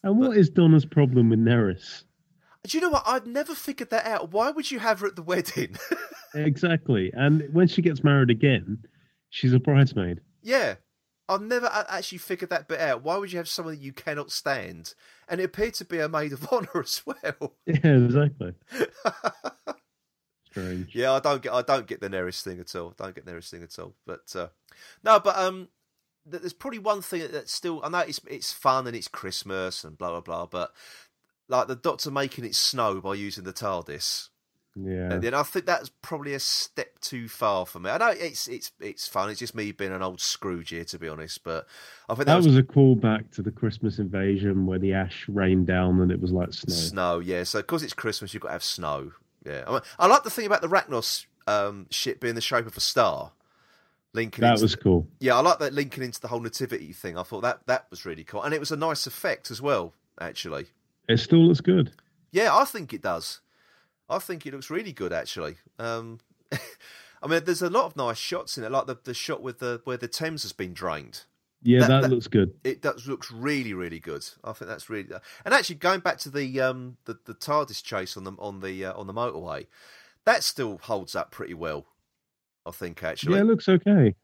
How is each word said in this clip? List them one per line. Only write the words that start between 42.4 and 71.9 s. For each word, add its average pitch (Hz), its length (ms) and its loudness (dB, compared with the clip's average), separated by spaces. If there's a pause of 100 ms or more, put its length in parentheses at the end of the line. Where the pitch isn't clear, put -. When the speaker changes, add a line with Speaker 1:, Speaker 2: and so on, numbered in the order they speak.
Speaker 1:
was 131 100 10
a 135 60 8
callback 117 680 6
to - 80 -8
the 101 100 -4
Christmas 110 480 -4
invasion 98 680 0
where 92 120 0
the 95 140 2
ash 95 340 -4
rained 92 400 4
down 92 320 4
and 90 120 4
it 90 100 -2
was 90 100 0
like 90 220 0
snow. - 200 -6
Speaker 2:
Snow, 87 460 -2
yeah. 90 240 -4
So 104 180 -4
'cause 165 220 -4
it's - 100 -10
Christmas, 104 400 -6
you've 104 100 -10
got - 60 -8
to - 40 -6
have 87 100 -8
snow. 73 480 -6 (320)
Yeah. 69 240 -10
I - 40 -6
mean, 131 100 -2 (160)
I 175 100 6
like 269 160 8
the 220 60 -10
thing 220 160 -6
about 208 160 2
the 165 80 -4
Rachnos, 151 560 -2 (220)
um, 101 420 -2
ship - 320 -4
being 117 140 -4
the 113 60 -6
shape 117 260 0
of - 100 -16
a - 40 -6
star. 82 500 2 (840)
Linking 113 300 -2
Speaker 1:
That 120 80 8
Speaker 2:
into 107 100 4
Speaker 1:
was 107 120 4
Speaker 2:
the - 40 -6
Speaker 1:
cool. 87 300 4 (120)
Speaker 2:
Yeah, 127 160 4
I 127 60 6
like 170 180 6
that 139 140 -2
linking 135 300 -4
into 120 180 -8
the 120 80 -12
whole 117 120 -4
nativity 113 520 -6
thing. 87 240 -10
I 90 60 -6
thought 101 180 -8
that, 120 240 -4
that 127 240 -2
was - 160 -18
really 80 180 -10
cool. 104 200 -10
And 147 100 -2
it 156 60 -2
was 147 120 -6
a 151 60 -4
nice 156 300 -4
effect - 440 -6
as 113 100 -12
well, 110 320 -2 (280)
actually. 78 460 -8 (420)
Speaker 1:
It 113 80 6
still 165 300 6
looks 165 120 6
good. 175 320 4 (400)
Speaker 2:
Yeah, 185 240 4
I 262 100 6
think 185 280 -10
it 101 80 -10
does. 85 400 -6 (720)
I 180 60 -2
think 175 300 -8
it 135 80 -12
looks 135 160 -12
really 190 200 -6
good, 92 220 -6
actually. 80 440 -8 (200)
Um, 117 420 -8 (160)
<laughs> - 160 -16
I - 760 -14
mean, 160 180 2
there's 175 160 0
a 175 80 0
lot 226 160 2
of - 100 -10
nice 120 220 -2
shots - 400 -8
in 120 60 -8
it, 110 80 -6
like 131 160 0
the, 127 160 -8
the 127 100 -10
shot 120 300 -6
with 127 160 -10
the, 120 240 -4
where 127 140 -6
the 120 100 -8
Thames 160 340 -6
has 98 100 -8
been 90 220 -8
drained. 76 520 -8 (360)
Speaker 1:
Yeah, 123 200 8
Speaker 2:
That, 123 80 8
Speaker 1:
that 135 120 6